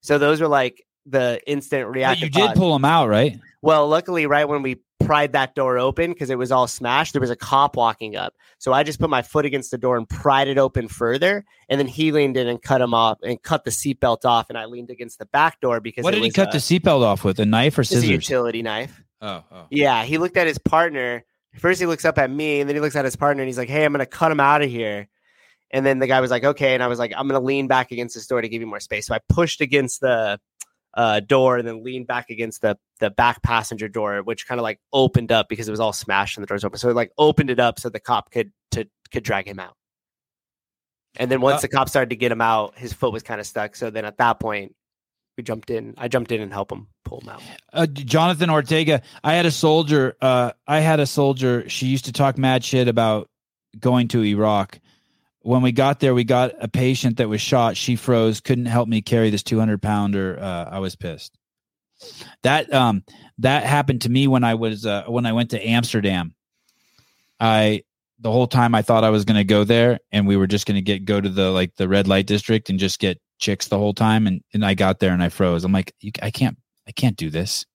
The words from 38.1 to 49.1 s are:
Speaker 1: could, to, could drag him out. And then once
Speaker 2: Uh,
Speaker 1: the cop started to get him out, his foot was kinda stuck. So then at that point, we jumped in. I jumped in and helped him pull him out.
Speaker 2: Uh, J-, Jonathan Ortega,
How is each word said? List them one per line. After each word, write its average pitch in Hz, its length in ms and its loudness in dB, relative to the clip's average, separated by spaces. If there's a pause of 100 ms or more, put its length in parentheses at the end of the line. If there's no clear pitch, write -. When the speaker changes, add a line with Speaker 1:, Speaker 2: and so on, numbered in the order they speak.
Speaker 1:
could, 107 200 -4 (200)
to, 110 140 -6 (260)
could 117 120 -6
drag 98 240 -4
him 101 120 -16
out. 92 160 -18 (1400)
And 127 160 -2
then 131 100 2
once 139 180 2
Speaker 2:
Uh, - 20 -4
Speaker 1:
the 139 80 -4
cop 135 200 0
started 127 200 0
to 123 60 -4
get 117 160 0
him 113 100 -2
out, 110 360 0
his 117 160 -12
foot 120 200 -2
was 110 100 -10
kinda 107 200 -10
stuck. 104 320 -8
So 117 140 -8
then 107 160 -8
at 107 120 -12
that 139 220 2
point, 104 360 -8 (600)
we 123 60 -12
jumped 113 260 -10
in. 113 280 -6
I 123 100 -8
jumped 120 240 -2
in 110 100 -4
and 98 100 -10
helped 101 200 -8
him 101 160 -14 (180)
pull - 160 -14
him - 80 -18
out. - 140 -18 (280)
Speaker 2:
Uh, 165 140 0
J-, 143 180 -6
Jonathan 160 460 2
Ortega, 156 520 2 (220)